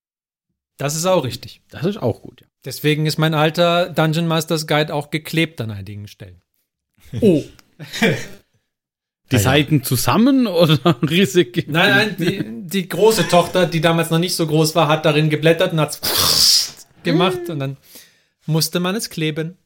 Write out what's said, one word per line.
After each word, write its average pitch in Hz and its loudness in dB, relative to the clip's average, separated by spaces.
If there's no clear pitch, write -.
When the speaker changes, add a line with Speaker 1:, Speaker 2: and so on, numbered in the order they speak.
Speaker 1:
Das 147 -6
ist 160 -4
auch 185 2
richtig. - -10
Speaker 2:
Das 127 -10
ist 202 -2
auch - -2
gut, - -20
ja. - -20
Speaker 1:
Deswegen 151 -2
ist 151 -2
mein 160 0
alter 170 2
Dungeon 160 0
Masters 160 -2
Guide 156 0
auch 147 -6
geklebt 160 -4
an 110 -6
einigen 101 -12
Stellen. 90 -20
Speaker 2:
Oh. 175 4
Speaker 1:
<laughs> - -10
Speaker 2:
Die 131 4
Speaker 1:
Ja, 104 2
ja. - 2
Speaker 2:
Seiten 143 2
zusammen 226 2
oder 170 2
<laughs> - -6
Risse 175 2
ge- 156 -6
Speaker 1:
Nein, 175 2
nein, 202 0
die, 208 -6
die 190 -4
große 190 2
Tochter, 175 2
die 165 -4
damals 165 0
noch 165 2
nicht 175 -2
so 170 0
groß 156 0
war, 160 2
hat 156 0
darin 156 2
geblättert 165 2
und 165 -2
hat's - 0
gemacht 180 0
und 147 -6
dann 135 -8
musste 156 0
man 185 -2
es - -8
kleben. 156 -6